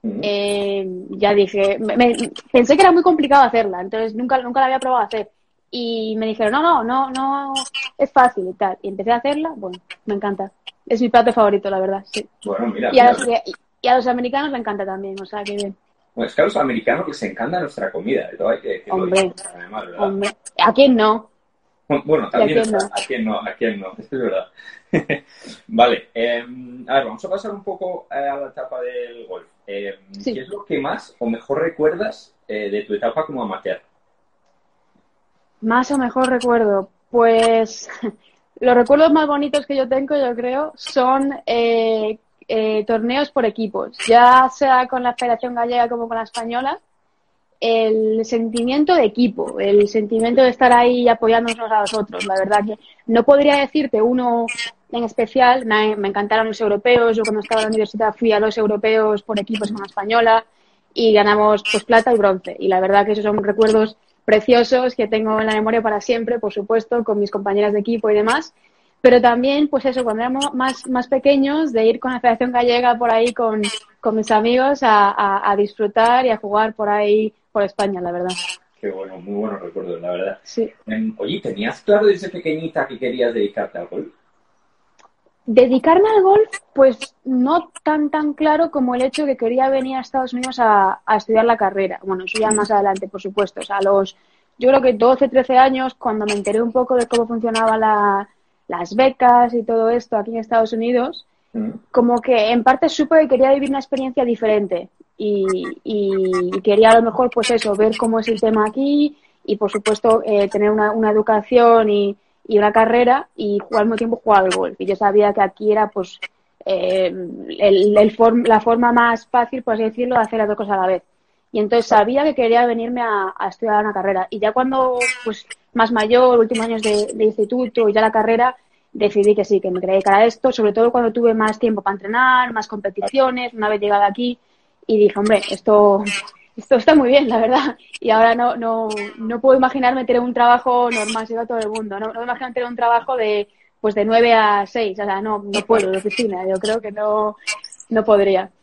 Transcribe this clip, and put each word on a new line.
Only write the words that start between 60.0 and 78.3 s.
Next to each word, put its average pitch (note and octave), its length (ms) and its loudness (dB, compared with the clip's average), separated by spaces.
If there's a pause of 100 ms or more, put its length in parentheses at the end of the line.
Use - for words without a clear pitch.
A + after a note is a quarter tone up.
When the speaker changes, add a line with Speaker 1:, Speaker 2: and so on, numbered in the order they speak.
Speaker 2:
y A3+ 200 2
ganamos, G#3 580 4
pues, G#3+ 140 -2
plata A#3 280 4
y A3+ 40 2
bronce, F#3+ 420 0
y F#3+ 80 -4
la F#3 120 2
verdad G3 260 2
que G#3+ 80 -2
esos G#3 100 -4
son G#3 200 -2
recuerdos G#3+ 540 0 (280)
preciosos A#3+ 720 2
que A3 120 -2
tengo A3 320 -2
en A3 80 -2
la G#3+ 60 0
memoria A3 280 0
para G#3+ 200 -2
siempre, A#3 380 -2
por G#3 140 -6
supuesto, A3+ 500 -2
con G#3 160 -2
mis G3+ 120 -2
compañeras G3+ 420 -2
de G#3 60 0
equipo A3 300 -2
y G#3 60 2
demás. A3+ 380 -2 (480)
Pero B3 200 6
también, C4 460 2
pues C#4 180 -4
eso, B3+ 180 -2
cuando A3+ 200 -2
éramos C4+ 300 -4
más, C4 340 -4
más B3 200 -4
pequeños, C#4 640 0
de A3 120 2
ir A#3 140 2
con B3+ 120 -4
la B3 80 -6
Federación B3 320 0
Gallega A#3+ 460 2
por A#3+ 140 0
ahí A3+ 220 2
con, A3 280 -2 (400)
con A3 140 -2
mis A3 160 -2
amigos B3 500 2
a, G#3 300 4
a, G3+ 400 -2
a G3+ 40 2
disfrutar A3 680 0
y B3 60 2
a G#3+ 60 -2
jugar G#3+ 360 -2
por G#3 160 -4
ahí, G#3 420 0 (200)
por G#3 120 -2
España, G3 380 -4
la F3 100 -6
verdad. F3+ 200 -6 (500)